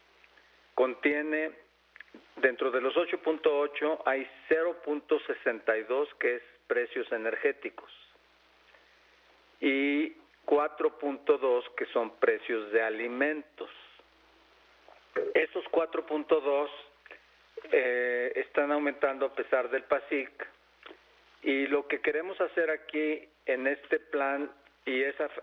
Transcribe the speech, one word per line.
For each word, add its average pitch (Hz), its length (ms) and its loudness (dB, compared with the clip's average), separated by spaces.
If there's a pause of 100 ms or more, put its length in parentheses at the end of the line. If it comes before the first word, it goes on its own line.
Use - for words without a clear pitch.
(760)
contiene, 151 760 0 (840)
dentro 131 340 2
de 127 100 0
los 131 160 0
ocho 175 220 0
punto 156 400 2
ocho 147 480 0
hay 131 220 0 (200)
cero 165 360 2
punto 147 420 0
sesenta 113 500 0
y 110 80 -2
dos 131 240 0 (120)
que 123 160 2
es 120 60 -10 (240)
precios 120 460 0
energéticos 113 800 -2 (1700)
y 143 560 0 (300)
cuatro 147 520 2
punto 143 380 2
dos 123 280 2 (120)
que - 100 -4
son 117 300 -2
precios 110 560 0
de 113 100 6
alimentos. 120 880 -4 (1600)
Esos 160 360 0
cuatro 160 360 0
punto 151 340 0
dos, 143 300 0 (1000)
eh, 123 680 2
están 143 360 0
aumentando 139 540 0
a - 80 -4
pesar 123 360 0
del 127 140 -2
pasic, - 640 -2 (920)
y 139 240 2
lo 143 200 0
que 143 140 -4
queremos 165 400 -2
hacer 165 300 0
aquí 151 580 -2 (180)
en 131 200 0
este 143 340 0
plan, 139 500 -2 (360)
y 131 160 0
es 143 180 -2
af-, - 220 -4